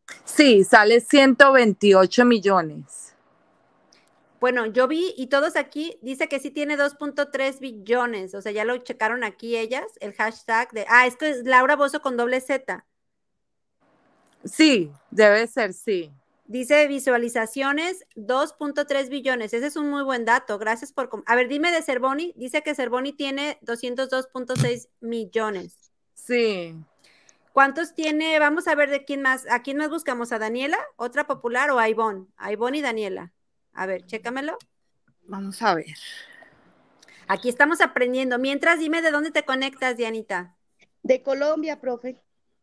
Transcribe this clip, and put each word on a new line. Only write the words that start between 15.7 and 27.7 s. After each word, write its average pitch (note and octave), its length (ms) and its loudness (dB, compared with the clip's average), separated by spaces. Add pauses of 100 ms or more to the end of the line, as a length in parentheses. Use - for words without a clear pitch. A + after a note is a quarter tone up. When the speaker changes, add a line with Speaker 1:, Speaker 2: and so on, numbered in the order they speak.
Speaker 1:
sí. F3 400 -6 (320)
Speaker 2:
Dice C4 420 2
visualizaciones, C4+ 1160 -2 (100)
dos B3+ 380 -2
punto D4 340 -4
tres C#4 220 -2
billones. B3 440 -4
Ese A#3+ 140 -2
es D4 80 -8
un D4 160 -4
muy C#4+ 140 -4
buen B3+ 200 -2
dato. A#3 340 0
Gracias A3+ 340 -4
por B3+ 160 -6
com-, G#3 180 -12
a A3+ 80 2
ver, B3 140 2
dime D4 240 -2
de D#4+ 100 -2
Cervoni. C#4 540 -4
Dice D4 260 -6
que D4+ 140 -6
Cervoni B3+ 380 -4
tiene C#4 480 -6
doscientos B3 480 -6
dos C4 180 -4
punto B3+ 260 -8
seis B3 340 -2 (120)
millones. G#3+ 880 -6 (240)
Speaker 1:
Sí. G3+ 600 -2 (760)
Speaker 2:
¿Cuántos C#4 420 2